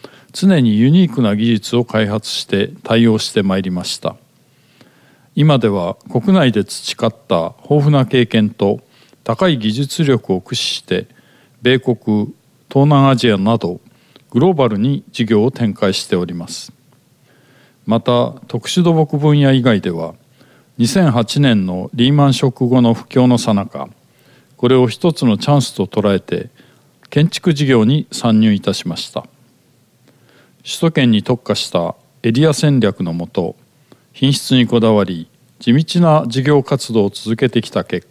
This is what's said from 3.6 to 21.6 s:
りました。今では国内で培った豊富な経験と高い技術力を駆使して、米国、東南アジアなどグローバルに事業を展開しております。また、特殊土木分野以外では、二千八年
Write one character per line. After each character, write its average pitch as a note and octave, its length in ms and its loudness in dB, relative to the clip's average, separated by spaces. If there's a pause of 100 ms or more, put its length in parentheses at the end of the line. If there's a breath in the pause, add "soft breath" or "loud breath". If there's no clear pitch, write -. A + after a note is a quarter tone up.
り F#2 80 -6
ま F2+ 120 -4
し - 160 -10
た。 - 180 -8 (1160 soft breath)
今 D3 240 2
で A2+ 100 0
は F#2+ 280 -2 (140)
国 B2 220 0
内 D3 200 4
で G2+ 120 0
培 - 440 -8
っ - 20 0
た E2+ 520 -4
豊 D3 240 0
富 D3+ 40 4
な C3+ 160 2
経 B2 200 2
験 G#2+ 240 0
と G#2 300 -2 (440 soft breath)
高 D3 240 -2
い D3 100 0
技 G#2+ 140 -2
術 C#3 320 -4
力 A#2+ 300 0
を F2+ 60 -4
駆 - 140 -12
使 - 220 -6
し - 80 -16
て、 F#2 220 -4 (560 soft breath)
米 B2+ 180 2
国、 A#2+ 160 -2 (720)
東 C#3 160 2
南 C#3 260 4
ア C3 60 2
ジ A#2 160 2
ア G2+ 60 0
な A2 200 0
ど F2 220 -8 (500 soft breath)
グ A#2+ 100 0
ロ F3 100 4
ー F3+ 40 0
バ C3+ 140 2
ル G#2+ 100 -2
に C3+ 320 -2
事 A#2 160 -4
業 G#2 180 2
を B2 60 0
展 G#2+ 240 -4
開 G2 200 -2
し - 120 -8
て - 100 -2
お F2 80 -2
り E2+ 100 -8
ま E2+ 140 -10
す。 - 240 -16 (1120 soft breath)
ま A2+ 140 -2
た、 A#2+ 340 -2 (120)
特 - 240 -8
殊 F3+ 120 0
土 E3+ 100 2
木 D#3 260 0
分 D3 220 2
野 C#3 120 4
以 C3 100 2
外 A#2 180 2
で F2+ 100 -4
は、 E2 240 -8 (640 soft breath)
二 A#2 80 2
千 C3+ 240 2
八 A#2+ 300 -2
年 A2+ 260 2